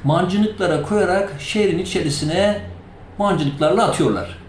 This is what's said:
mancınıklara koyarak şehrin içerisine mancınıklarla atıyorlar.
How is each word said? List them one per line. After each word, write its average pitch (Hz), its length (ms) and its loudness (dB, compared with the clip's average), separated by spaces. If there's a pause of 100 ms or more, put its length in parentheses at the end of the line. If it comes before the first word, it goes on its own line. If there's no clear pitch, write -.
mancınıklara 180 760 0
koyarak 196 560 0
şehrin 196 400 0
içerisine 180 800 0 (580)
mancınıklarla 175 680 2
atıyorlar. 101 500 -2 (100)